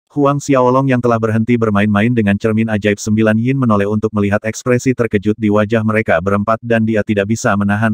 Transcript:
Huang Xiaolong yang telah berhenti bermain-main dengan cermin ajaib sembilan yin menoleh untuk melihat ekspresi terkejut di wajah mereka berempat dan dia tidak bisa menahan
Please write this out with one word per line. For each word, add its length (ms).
Huang 240
Xiaolong 560
yang 80
telah 160
berhenti 400
bermain-main 560
dengan 240
cermin 320
ajaib 320
sembilan 320
yin 240
menoleh 320
untuk 240
melihat 320
ekspresi 480
terkejut 480
di 80
wajah 320
mereka 400
berempat 400
dan 240
dia 160
tidak 320
bisa 240
menahan 360